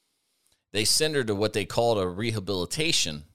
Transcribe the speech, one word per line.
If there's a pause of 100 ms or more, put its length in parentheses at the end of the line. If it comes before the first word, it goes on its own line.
(720)
They
send
her
to
what
they
called
a
rehabilitation (100)